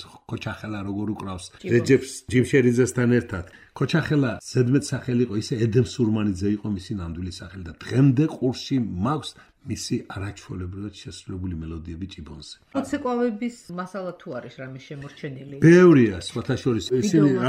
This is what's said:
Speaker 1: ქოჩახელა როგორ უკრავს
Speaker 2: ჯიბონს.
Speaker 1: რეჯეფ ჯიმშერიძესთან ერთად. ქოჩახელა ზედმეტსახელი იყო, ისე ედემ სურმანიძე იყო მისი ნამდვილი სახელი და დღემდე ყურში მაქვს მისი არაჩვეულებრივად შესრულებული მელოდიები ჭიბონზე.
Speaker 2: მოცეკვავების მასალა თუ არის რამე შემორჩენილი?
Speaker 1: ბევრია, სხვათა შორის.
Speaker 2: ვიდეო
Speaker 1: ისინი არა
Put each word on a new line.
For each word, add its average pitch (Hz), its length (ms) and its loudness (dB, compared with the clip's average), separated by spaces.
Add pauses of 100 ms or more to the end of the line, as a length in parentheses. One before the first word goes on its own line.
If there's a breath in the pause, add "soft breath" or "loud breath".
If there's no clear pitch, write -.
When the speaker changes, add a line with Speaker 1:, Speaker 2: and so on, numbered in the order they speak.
(220)
Speaker 1:
ქოჩახელა - 600 -10
როგორ 101 280 -6
უკრავს 98 380 -10
Speaker 2:
ჯიბონს. - 260 -4
Speaker 1:
რეჯეფ 120 280 4 (240)
ჯიმშერიძესთან 123 840 2
ერთად. 107 340 -2 (240 loud breath)
ქოჩახელა 143 680 0
ზედმეტსახელი 123 840 0
იყო, 98 120 -2
ისე 110 200 -4
ედემ 113 320 2
სურმანიძე 104 640 0
იყო 104 180 -4
მისი 104 260 -6
ნამდვილი 87 380 -8
სახელი 92 320 -16
და 82 120 -12
დღემდე 135 500 2
ყურში 135 520 -4
მაქვს 110 540 -4 (260 soft breath)
მისი - 380 -8 (100)
არაჩვეულებრივად 98 920 -12
შესრულებული 92 600 -10
მელოდიები 82 520 -10
ჭიბონზე. 76 480 -18 (120)
Speaker 2:
მოცეკვავების 247 880 -4 (120)
მასალა 180 460 -12
თუ - 160 -18
არის 123 260 -12
რამე 131 240 -14
შემორჩენილი? 139 800 -14
Speaker 1:
ბევრია, 156 600 10
სხვათა 117 380 -4
შორის. 113 300 0
Speaker 2:
ვიდეო 127 140 2
Speaker 1:
ისინი 160 340 6
არა 127 40 2 (120)